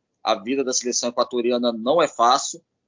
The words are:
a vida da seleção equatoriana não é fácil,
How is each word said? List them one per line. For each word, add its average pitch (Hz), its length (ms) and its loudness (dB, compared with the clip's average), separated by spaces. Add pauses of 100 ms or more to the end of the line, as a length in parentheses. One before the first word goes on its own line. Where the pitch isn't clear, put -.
(220)
a 110 140 0
vida 123 280 -4
da 123 100 -2
seleção 123 360 -2
equatoriana 120 600 0
não 123 300 0
é 147 60 2
fácil, 131 540 0 (260)